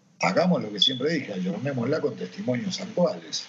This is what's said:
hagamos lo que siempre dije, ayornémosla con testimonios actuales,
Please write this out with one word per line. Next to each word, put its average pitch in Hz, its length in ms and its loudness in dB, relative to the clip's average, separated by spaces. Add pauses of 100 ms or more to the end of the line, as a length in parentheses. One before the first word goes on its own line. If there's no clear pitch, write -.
(200)
hagamos 151 440 4
lo 104 100 -6
que 101 60 -2
siempre 135 340 2
dije, 143 180 -2
ayornémosla 120 680 -2
con 127 140 0
testimonios 98 640 -4
actuales, 92 680 0